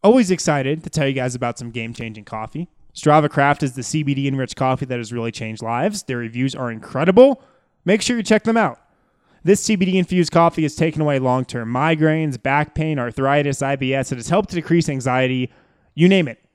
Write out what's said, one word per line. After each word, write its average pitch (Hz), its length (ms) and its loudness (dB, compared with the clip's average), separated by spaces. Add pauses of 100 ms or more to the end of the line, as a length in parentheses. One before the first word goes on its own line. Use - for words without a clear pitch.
Always 214 300 4
excited 151 520 -2
to 160 60 -12
tell 147 180 -2
you 139 60 -2
guys 127 220 -4
about 120 220 -4
some 120 140 -12
game-changing 113 520 -10
coffee. 110 460 -10 (260)
Strava 147 340 4
Craft 143 340 2
is 131 100 -2
the 127 100 -10
C 156 180 -4
B 143 120 -2
D 139 160 -2
enriched 135 260 -4
coffee 131 300 -2
that 127 120 -6
has 113 140 -8
really 117 200 -6
changed 110 300 -10
lives. 131 420 -4
Their 123 140 -6
reviews 120 380 -4
are 123 160 -6
incredible. 180 720 4 (400)
Make 196 180 0
sure 247 140 -2
you 226 80 -4
check 214 220 2
them 226 120 0
out. 165 220 -2 (640)
This 190 180 4
C 220 140 0
B 185 100 0
D 185 120 0
infused 180 340 0
coffee 165 320 2
has 147 120 -4
taken 156 260 -2
away 147 180 0
long-term 127 500 -2
migraines, 156 720 0
back 143 320 -2
pain, 156 240 -2
arthritis, 135 640 0
I 139 140 -2
B 131 180 -2
S. 135 200 -2
It - 20 -6
has 120 140 -10
helped 190 200 0
to 185 60 -8
decrease 165 320 2
anxiety. 127 640 -2 (420)
You 165 140 4
name 185 220 4
it. 110 100 -16 (160)